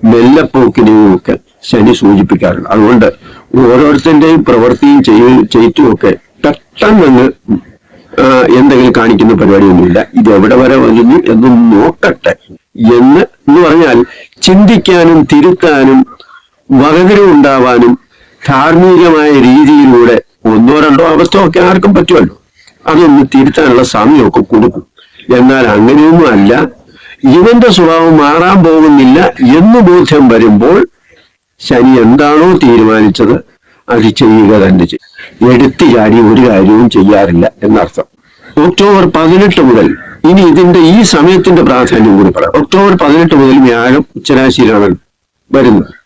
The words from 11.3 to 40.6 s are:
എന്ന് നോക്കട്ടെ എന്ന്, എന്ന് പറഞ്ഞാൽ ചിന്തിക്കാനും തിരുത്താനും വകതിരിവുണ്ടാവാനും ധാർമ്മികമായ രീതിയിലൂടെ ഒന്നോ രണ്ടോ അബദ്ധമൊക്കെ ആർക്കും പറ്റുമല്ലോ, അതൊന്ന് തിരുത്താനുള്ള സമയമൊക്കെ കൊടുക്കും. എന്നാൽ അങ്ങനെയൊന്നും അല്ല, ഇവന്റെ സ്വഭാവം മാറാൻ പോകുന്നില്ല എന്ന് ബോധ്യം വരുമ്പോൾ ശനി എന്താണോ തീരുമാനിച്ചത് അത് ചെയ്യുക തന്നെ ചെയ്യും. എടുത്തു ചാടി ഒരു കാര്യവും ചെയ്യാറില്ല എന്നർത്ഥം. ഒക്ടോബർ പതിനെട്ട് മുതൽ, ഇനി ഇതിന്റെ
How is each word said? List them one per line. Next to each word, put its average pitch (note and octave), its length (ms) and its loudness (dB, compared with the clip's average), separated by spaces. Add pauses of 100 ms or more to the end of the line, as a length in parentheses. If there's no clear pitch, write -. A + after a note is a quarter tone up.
എന്ന് A3+ 160 0 (240)
നോക്കട്ടെ - 600 -2 (640)
എന്ന്, C#3 240 2 (240)
എന്ന് D3 200 2
പറഞ്ഞാൽ D3+ 320 0 (480)
ചിന്തിക്കാനും F#3 720 0 (140)
തിരുത്താനും C#3+ 680 0 (840)
വകതിരിവുണ്ടാവാനും C#3+ 1080 0 (560)
ധാർമ്മികമായ D#3+ 840 0 (180)
രീതിയിലൂടെ C3 680 2 (360)
ഒന്നോ A#2 240 0 (100)
രണ്ടോ D3+ 180 0 (100)
അബദ്ധമൊക്കെ E3+ 540 -2
ആർക്കും F#3+ 300 0
പറ്റുമല്ലോ, E3 360 -2 (560)
അതൊന്ന് D3+ 320 2 (120)
തിരുത്താനുള്ള C3+ 500 0 (100)
സമയമൊക്കെ A2+ 480 0 (100)
കൊടുക്കും. - 320 -2 (540)
എന്നാൽ C3 260 0 (100)
അങ്ങനെയൊന്നും D3+ 600 2
അല്ല, G2+ 180 0 (840)
ഇവന്റെ A#3 380 2
സ്വഭാവം E3 460 0
മാറാൻ D#3+ 340 0 (100)
പോകുന്നില്ല D3 520 2 (400)
എന്ന് A3+ 300 2
ബോധ്യം D3+ 440 0
വരുമ്പോൾ A2+ 460 0 (840)
ശനി B2+ 320 0 (120)
എന്താണോ D3 440 0 (160)
തീരുമാനിച്ചത് A2 720 0 (520)
അത് A2+ 200 -2 (120)
ചെയ്യുക A2 320 2 (120)
തന്നെ F#2+ 260 0
ചെയ്യും. - 200 -16 (400)
എടുത്തു C3 420 0
ചാടി A2 260 0 (120)
ഒരു A#2+ 180 2
കാര്യവും G#2+ 380 0 (100)
ചെയ്യാറില്ല F#2+ 500 0 (200)
എന്നർത്ഥം. G#2 400 -4 (580)
ഒക്ടോബർ F#3+ 400 0 (120)
പതിനെട്ട് F3 520 0
മുതൽ, A#2 180 0 (440)
ഇനി F#3+ 200 2
ഇതിന്റെ F3 300 2 (120)